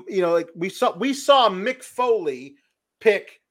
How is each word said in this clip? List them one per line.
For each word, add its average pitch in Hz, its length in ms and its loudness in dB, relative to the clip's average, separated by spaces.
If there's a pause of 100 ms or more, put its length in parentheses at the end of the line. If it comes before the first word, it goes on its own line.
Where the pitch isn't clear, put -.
you 196 140 -2
know, 170 120 0
like, 170 220 -2
we 175 140 -6
saw, - 280 -2
we 254 160 -2
saw 269 360 4
Mick 208 340 -6
Foley 170 720 -4 (440)
pick - 520 0